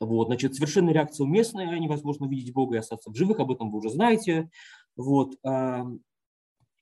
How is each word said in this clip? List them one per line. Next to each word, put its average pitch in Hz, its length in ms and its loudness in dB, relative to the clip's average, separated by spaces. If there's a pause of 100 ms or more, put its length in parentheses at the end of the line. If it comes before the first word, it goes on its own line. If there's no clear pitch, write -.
Вот, 113 260 2
значит, 123 300 -2
совершенно 160 340 4
реакция 151 340 2
уместная, 180 540 0
невозможно 147 480 -4
увидеть 131 260 -6
Бога 127 220 0
и 113 40 2
остаться 110 320 -10
в 107 40 -14
живых, 190 240 2
об 127 140 0
этом 113 180 -6
вы 104 80 -4
уже 110 120 -4
знаете. 175 600 2 (460)
Вот, 131 480 2
а, 131 420 -2 (960)